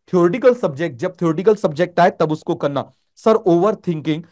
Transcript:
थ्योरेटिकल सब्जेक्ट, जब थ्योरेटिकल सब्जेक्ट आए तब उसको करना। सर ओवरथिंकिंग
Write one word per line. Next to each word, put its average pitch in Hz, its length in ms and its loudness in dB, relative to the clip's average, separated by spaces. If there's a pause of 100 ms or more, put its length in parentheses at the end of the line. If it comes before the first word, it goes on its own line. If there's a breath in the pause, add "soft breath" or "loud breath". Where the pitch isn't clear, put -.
(120)
थ्योरेटिकल 180 420 2
सब्जेक्ट, 160 420 -6
जब 165 200 -8
थ्योरेटिकल 175 400 0
सब्जेक्ट 175 440 -2
आए 185 100 4
तब 165 220 -2
उसको 156 220 -6
करना। 143 360 -6 (280)
सर 220 160 2
ओवरथिंकिंग 175 960 -2